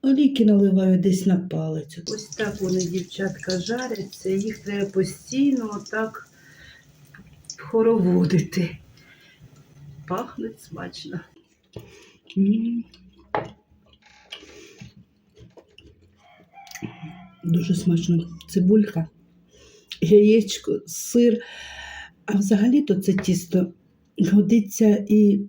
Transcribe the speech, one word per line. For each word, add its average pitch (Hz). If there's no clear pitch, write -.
Олійки 269
наливаю 190
десь 185
на 185
палицю. 160
Ось 214
так 208
вони, 185
дівчатка, 185
жаряться, 220
їх 208
треба 202
постійно 247
отак 220
хороводити. 180
Пахнуть 220
смачно. -
М. 226
Дуже 175
смачно. 170
Цибулька, 190
яєчко, 208
сир. 240
А 208
взагалі-то 214
це 185
тісто 185
годиться 208
і 208